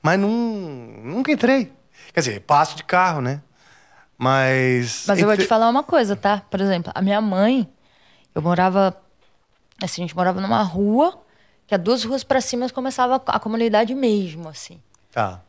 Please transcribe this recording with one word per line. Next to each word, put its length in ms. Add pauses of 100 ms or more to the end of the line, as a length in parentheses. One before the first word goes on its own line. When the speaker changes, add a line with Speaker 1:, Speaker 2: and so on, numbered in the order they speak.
Speaker 1:
Mas 180
nun-, 840
nunca 280
entrei. 420 (400)
Quer 80
dizer, 200
passo 360
de 80
carro, 360
né? 200 (760)
Mas 920
Speaker 2:
Mas 120
eu 60
vou 80
Speaker 1:
entre 120
Speaker 2:
te 40
falar 200
uma 140
coisa, 320
tá? 340
Por 120
exemplo, 340
a 60
minha 200
mãe, 460 (680)
eu 80
morava, 540 (880)
assim, 200
a 40
gente 100
morava 260
numa 220
rua, 560 (480)
que 80
a 20
duas 260
ruas 200
pra 180
cima 280
começava 460 (120)
a, 80
a 40
comunidade 540
mesmo, 560
assim. 300 (320)
Speaker 1:
Tá. 380